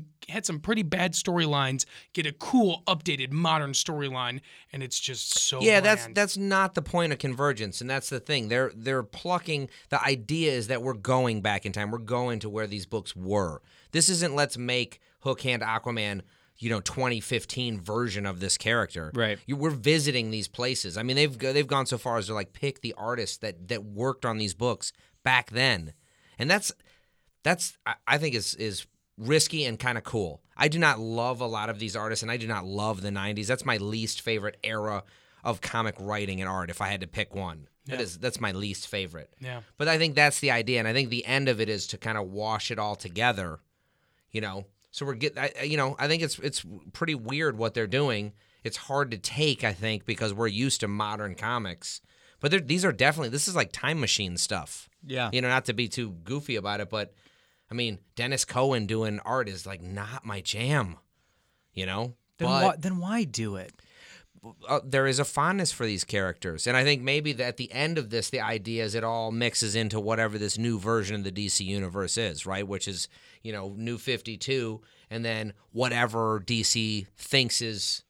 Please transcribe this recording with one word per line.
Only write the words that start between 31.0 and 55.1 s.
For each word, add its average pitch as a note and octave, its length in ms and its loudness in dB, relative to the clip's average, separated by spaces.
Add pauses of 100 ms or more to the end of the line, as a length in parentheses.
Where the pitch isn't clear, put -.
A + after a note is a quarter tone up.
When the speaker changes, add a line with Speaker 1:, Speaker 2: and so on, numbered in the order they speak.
Speaker 2:
a B2 60 -2
lot A2 240 -2
of G#2 80 -8
these A2 160 -4
artists, A2 260 -2
and A2+ 100 -4
I B2 60 -2
do A2+ 80 -6
not G#2+ 180 -2
love G2+ 380 -2
the G2+ 80 -4
nineties. G2+ 380 -2
That's B2+ 180 0
my A#2+ 120 2
least G#2+ 440 -4
favorite G#2+ 420 -2
era G#2+ 400 -2 (400)
of A2+ 180 -2
comic A2 360 -2
writing G2 440 -4
and F#2+ 80 -4
art, F#2 200 -4
if E2+ 100 -10
I G2 100 -2
had G2 120 -2
to F2+ 60 -6
pick - 260 -4
one. E2 360 -8 (180)
That C3+ 100 -4
Speaker 1:
Yeah. B2 60 -2
Speaker 2:
is, F2 160 -6
that's B2 200 -2
my G#2+ 120 0
least G2 360 -6
favorite. E2 520 -6
Speaker 1:
Yeah. B2+ 220 -10 (160)
Speaker 2:
But D3 100 0
I D#3+ 100 6
think D#3+ 160 2
that's D3 260 6
the C#3 120 2
idea, A#2+ 260 2
and A2 100 2
I A2 60 2
think C3 160 2
the A#2+ 160 -4
end C3+ 240 2
of A2 100 2
it A2 100 2
is G2+ 180 -2
to - 100 -8
kinda A2 240 -2
wash G#2 480 -2
it A#2 80 -4
all G#2+ 180 -2
together, F#2+ 640 0 (680)
you A2 120 -4
know? G2 260 -8 (260)
So C#3+ 120 -8
we're C3+ 80 -4
get-, C#3 240 -2
I, C#3 200 -2
I, C#3 60 -4
you D3+ 140 0
know, C#3 200 0
I C#3+ 120 0
think E3 120 2
it's, D3+ 180 -2
it's - 260 -4 (260)
pretty D#3+ 240 -2
weird C3 420 -2
what A2 160 -2
they're A2 140 0
doing. G#2+ 460 0 (280)
It's - 140 -6
hard C#3 360 -2
to A2 60 -4
take, C#3+ 460 2
I A2 80 2
think, G#2+ 320 -2
because G#2+ 300 -2
we're A2+ 140 0
used A#2 340 0
to G#2+ 80 0
modern G#2 460 -4
comics. A2 680 -4 (400)
But D3 100 0
they're, F#3+ 80 4
these E3 240 2
are F#3 80 4
definitely, C#3 380 2
this C#3+ 180 -2
is, F3+ 80 -4
like, B2+ 160 2
time D3+ 300 -2
machine G2 340 0
stuff. - 540 -4 (180)
Speaker 3:
Yeah. B2+ 240 -2